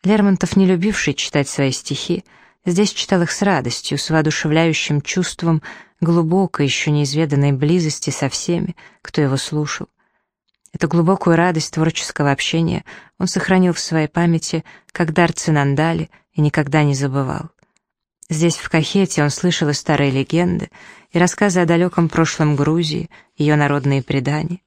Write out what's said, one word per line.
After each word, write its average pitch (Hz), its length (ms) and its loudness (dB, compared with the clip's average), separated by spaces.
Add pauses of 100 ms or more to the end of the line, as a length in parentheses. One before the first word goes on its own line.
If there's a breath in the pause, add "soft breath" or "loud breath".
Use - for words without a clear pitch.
Лермонтов, 202 520 2
не 190 100 6
любивший 185 480 0
читать - 340 -2
свои 139 240 -2
стихи, - 520 -6 (420 soft breath)
здесь 185 260 2
читал - 300 0
их 175 100 -2
с - 80 -8
радостью, 165 580 -2
с - 120 -8
воодушевляющим 156 920 0
чувством 170 640 -2 (380 loud breath)
глубокой, 170 680 2
ещё - 240 -2
неизведанной 147 600 2
близости 151 580 0
со 139 180 -4
всеми, 170 480 -4 (240 loud breath)
кто - 220 -2
его 135 160 0
слушал. - 500 -6 (840)
Эту - 160 -2
глубокую 170 480 2
радость 165 360 0
творческого 156 600 -2
общения 165 520 -2 (340 loud breath)
он 185 100 -2
сохранил 185 440 2
в 156 60 -4
своей 156 300 -2
памяти 165 560 0 (280 loud breath)
как 165 200 -2
дар 170 200 2
Цинандали 151 800 0 (220 soft breath)
и - 100 -4
никогда 151 400 2
не 143 120 2
забывал. 139 560 -4 (800)
Здесь, 160 280 0
в - 120 -12
Кахете, 175 540 0
он 147 80 2
слышал 170 380 -2
и 147 40 0
старые 143 380 0
легенды, 170 600 -2 (420 loud breath)
и 175 60 -2
рассказы 180 420 2
о 175 60 2
далёком 170 420 2
прошлом 156 480 0
Грузии, 156 520 -2 (280 soft breath)
её 151 200 4
народные 139 460 2
предания. 151 640 -4